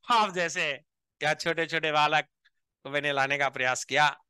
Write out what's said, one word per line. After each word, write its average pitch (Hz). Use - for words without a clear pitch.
आप 214
जैसे 170
या 151
छोटे 165
छोटे 156
बालक 151
को 135
मैंने 143
लाने 139
का 139
प्रयास 127
किया। 147